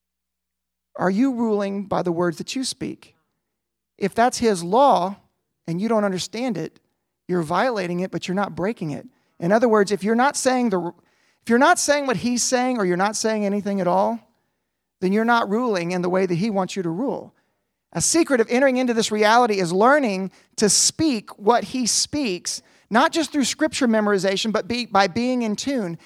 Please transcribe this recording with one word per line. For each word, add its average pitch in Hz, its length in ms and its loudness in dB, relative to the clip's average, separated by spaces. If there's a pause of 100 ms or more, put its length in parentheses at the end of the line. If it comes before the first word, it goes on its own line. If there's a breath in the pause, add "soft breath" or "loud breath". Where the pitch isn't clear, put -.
(960)
are 180 140 0
you 247 240 2
ruling 202 520 -2
by 175 160 -2
the 175 100 -2
words 170 260 -2
that - 160 -10
you 262 80 -4
speak? - 540 -10 (840)
If 196 160 -4
that's 240 240 2
his 208 240 0
law 196 540 2 (500)
and 170 140 -4
you 220 80 -2
don't 220 160 2
understand 202 520 -4
it, - 220 -8 (480)
you're 180 160 0
violating 180 580 -2
it, 185 120 -6
but - 160 -8
you're 180 80 -4
not 196 180 -4
breaking 175 360 -6
it. 143 160 -10 (340)
In 170 100 -2
other 226 180 4
words, 208 220 4
if 196 140 -2
you're 220 100 0
not 254 220 2
saying 247 340 0
the, 175 220 -4 (500)
if - 60 -8
you're 233 100 4
not 330 220 4
saying 285 260 0
what 247 120 0
he's 240 260 -2
saying 254 340 0
or 208 60 0
you're 180 120 2
not 202 200 0
saying 220 280 -2
anything 202 360 -2
at 175 80 0
all, 208 320 0 (800)
then 185 120 0
you're 220 120 2
not 233 240 2
ruling 196 420 -2
in 180 120 -2
the 175 80 -2
way 190 160 0
that 175 100 -2
he 196 120 -2
wants 190 280 -4
you 196 60 -4
to 170 80 -4
rule. 214 440 -6 (580)
A 170 80 -4
secret 285 400 2
of 214 80 0
entering 254 280 2
into 254 180 0
this 220 160 -2
reality 214 480 2
is 175 140 -2
learning 202 580 2 (260 soft breath)
to 214 120 2
speak - 720 0
what 214 260 2
he 254 220 -4
speaks, - 760 -4 (280 soft breath)
not 262 220 2
just 320 200 -2
through 285 120 0
scripture 294 440 0
memorization, 208 640 0
but 190 160 -2
be, 240 180 -4
by 196 200 4
being 240 360 -2
in 214 140 -2
tune 208 480 -4